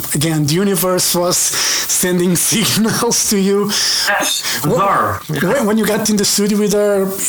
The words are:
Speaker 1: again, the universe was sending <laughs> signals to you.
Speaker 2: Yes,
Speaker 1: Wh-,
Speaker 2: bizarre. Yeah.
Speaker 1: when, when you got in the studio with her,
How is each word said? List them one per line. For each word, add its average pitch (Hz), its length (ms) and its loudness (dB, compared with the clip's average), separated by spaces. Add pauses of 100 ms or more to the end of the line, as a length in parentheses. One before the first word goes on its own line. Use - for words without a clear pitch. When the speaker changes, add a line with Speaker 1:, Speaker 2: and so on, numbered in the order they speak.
(140)
Speaker 1:
again, 156 320 0
the 143 100 0
universe 185 600 0
was 175 220 0
sending - 1000 0
<laughs> - 160 0
signals 220 760 0
to 202 100 2
you. 202 280 2
Speaker 2:
Yes, - 920 -2
Speaker 1:
Wh-, 123 100 -4
Speaker 2:
bizarre. 165 600 0
Yeah. 156 240 0
Speaker 1:
when, 262 140 2
when 220 100 2
you 214 80 2
got 214 240 0
in 214 80 2
the 196 80 0
studio 202 340 0
with 208 140 2
her, 202 340 2 (220)